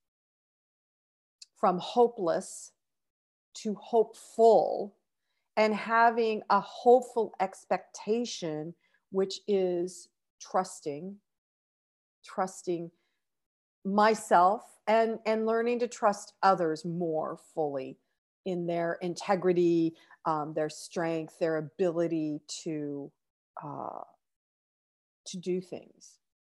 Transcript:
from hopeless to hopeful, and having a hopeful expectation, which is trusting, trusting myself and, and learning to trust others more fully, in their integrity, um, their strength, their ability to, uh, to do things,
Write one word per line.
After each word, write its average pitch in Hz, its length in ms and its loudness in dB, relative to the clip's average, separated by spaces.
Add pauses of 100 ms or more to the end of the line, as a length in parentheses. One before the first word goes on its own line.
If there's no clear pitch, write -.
(1600)
from 185 200 2
hopeless 196 920 0 (840)
to 214 220 -6
hopeful, - 1200 2 (640)
and 214 180 2
having 226 760 2
a 196 100 4
hopeful 240 800 2
expectation, 185 1300 -4 (380)
which 190 360 -2
is 180 600 -2 (340)
trusting, 185 760 -6 (1080)
trusting 175 640 -6 (960)
myself 208 800 4 (240)
and, 226 380 2
and 220 200 0
learning 226 340 0
to 240 80 -2
trust 208 540 -2
others 175 440 2
more 165 520 -4 (160)
fully, 139 440 -6 (480)
in 175 200 -4
their 170 360 -2
integrity, 170 920 2 (320)
um, 156 280 -4
their 156 160 -2
strength, 165 680 -6
their 160 180 0
ability 160 840 -2 (220)
to, 147 480 -8 (520)
uh, - 380 -12 (1300)
to 196 100 -12
do 180 240 -4
things, - 560 -18 (280)